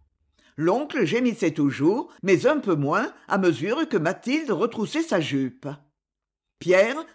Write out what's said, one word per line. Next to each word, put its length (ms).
L'oncle 500
gémissait 460
toujours, 600
mais 240
un 140
peu 160
moins 360
à 100
mesure 520
que 80
Mathilde 540
retroussait 500
sa 180
jupe. 480
Pierre, 440